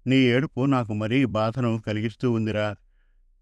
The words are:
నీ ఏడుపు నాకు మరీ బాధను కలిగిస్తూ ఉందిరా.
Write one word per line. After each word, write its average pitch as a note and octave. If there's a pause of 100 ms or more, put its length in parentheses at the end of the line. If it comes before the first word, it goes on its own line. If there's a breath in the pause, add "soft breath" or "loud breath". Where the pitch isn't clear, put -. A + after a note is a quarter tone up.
నీ B2+
ఏడుపు B2+
నాకు B2
మరీ A2
బాధను A2+
కలిగిస్తూ A2
ఉందిరా. G#2+ (640)